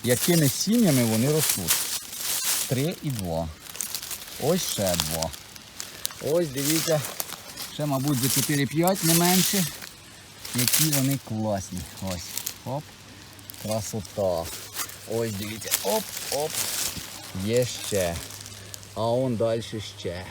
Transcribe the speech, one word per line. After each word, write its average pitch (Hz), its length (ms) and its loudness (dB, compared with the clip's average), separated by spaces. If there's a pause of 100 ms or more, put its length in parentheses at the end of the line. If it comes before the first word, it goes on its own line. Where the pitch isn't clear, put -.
якими 151 440 6
сім'ями 180 560 6
вони 113 280 4
ростуть. 104 440 2 (920)
Три 139 340 2
і 151 80 -2
два. 85 380 -2 (920)
Ось 170 200 2 (100)
ще 92 240 2
два. 80 340 -2 (1000)
Ось, 170 160 4
дивіться, 147 520 2 (760)
ще, 147 120 -2
мабуть, 135 320 2
за 127 100 2
чотири-п'ять, 151 760 2
не 165 100 6
менше. 180 500 6 (920)
Які 143 420 4
вони 135 220 4 (100)
класні. 107 500 -2 (340)
Ось, 87 120 -6 (420)
оп, 139 160 -4 (800)
красота. 101 840 -2 (680)
Ось, 117 180 0
дивіться, 104 380 -6 (140)
оп, 208 180 2 (300)
оп, 147 180 0 (960)
є 120 200 4 (220)
ще. 90 260 0 (800)
А 104 80 -4
он 120 340 2
далі 113 260 2 (360)
ще. 90 320 -6